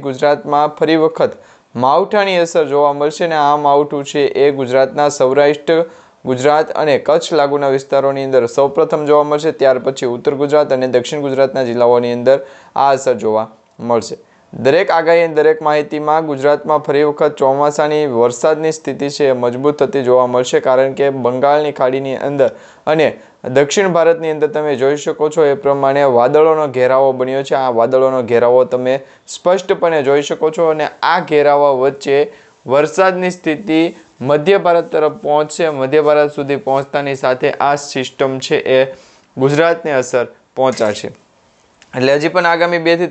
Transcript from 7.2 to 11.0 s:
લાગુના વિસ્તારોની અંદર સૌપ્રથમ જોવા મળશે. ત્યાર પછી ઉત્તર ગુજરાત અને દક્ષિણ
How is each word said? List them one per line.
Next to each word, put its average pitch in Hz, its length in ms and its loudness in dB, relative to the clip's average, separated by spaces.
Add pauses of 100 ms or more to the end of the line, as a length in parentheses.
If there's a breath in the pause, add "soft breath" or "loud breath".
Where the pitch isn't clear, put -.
લાગુના 143 360 0
વિસ્તારોની 139 520 -2
અંદર 131 220 2
સૌપ્રથમ 151 580 0
જોવા 147 220 4
મળશે. 151 320 -2
ત્યાર 131 260 4
પછી 135 300 -2
ઉત્તર 139 240 -2
ગુજરાત 147 340 2
અને 127 140 0
દક્ષિણ 127 360 -2